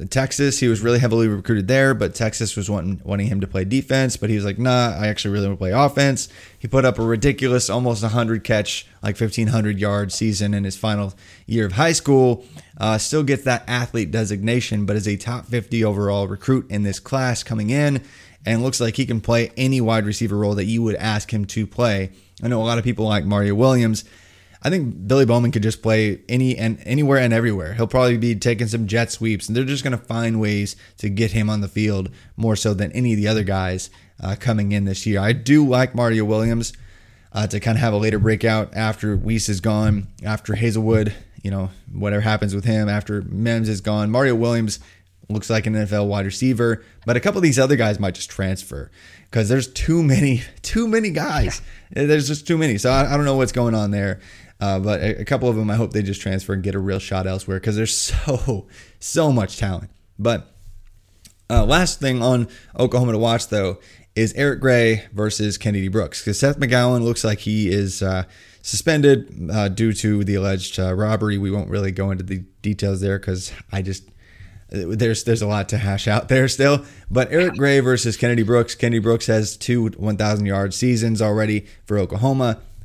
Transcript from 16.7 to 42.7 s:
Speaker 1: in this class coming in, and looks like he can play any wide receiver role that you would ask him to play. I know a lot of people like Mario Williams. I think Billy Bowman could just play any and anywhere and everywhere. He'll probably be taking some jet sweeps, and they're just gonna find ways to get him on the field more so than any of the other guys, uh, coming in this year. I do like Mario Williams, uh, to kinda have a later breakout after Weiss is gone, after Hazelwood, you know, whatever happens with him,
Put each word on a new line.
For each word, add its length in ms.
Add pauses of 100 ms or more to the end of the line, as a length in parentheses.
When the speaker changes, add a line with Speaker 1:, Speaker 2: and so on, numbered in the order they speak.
Speaker 1:
in 120
this 180
class 420
coming 280
in, 320 (420)
and 180
looks 180
like 160
he 100
can 140
play 360
any 240
wide 240
receiver 320
role 180
that 120
you 160
would 140
ask 360
him 140
to 200
play. 440 (320)
I 60
know 140
a 20
lot 140
of 60
people 220
like 180
Mario 300
Williams. 500 (600)
I 60
think 380
Billy 160
Bowman 260
could 140
just 180
play 460
any 280
and 280
anywhere 340
and 140
everywhere. 420
He'll 140
probably 280
be 200
taking 320
some 180
jet 240
sweeps, 380
and 80
they're 80
just 180
gonna 160
find 420
ways 360 (220)
to 100
get 240
him 180
on 120
the 60
field 420 (260)
more 180
so 180
than 200
any 200
of 40
the 100
other 160
guys, 480 (300)
uh, 180
coming 320
in 140
this 200
year. 140
I 140
do 340
like 300
Mario 280
Williams, 500 (580)
uh, 160
to 100
kinda 220
have 120
a 40
later 240
breakout 560
after 400
Weiss 320
is 120
gone, 460 (160)
after 320
Hazelwood, 580 (300)
you 80
know, 200 (220)
whatever 280
happens 340
with 100
him, 240